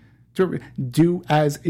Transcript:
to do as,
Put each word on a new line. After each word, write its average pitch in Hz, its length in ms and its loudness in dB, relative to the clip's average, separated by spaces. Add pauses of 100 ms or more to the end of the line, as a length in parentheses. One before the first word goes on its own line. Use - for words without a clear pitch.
(360)
to - 240 -2 (300)
do 170 380 2
as, 151 320 0 (100)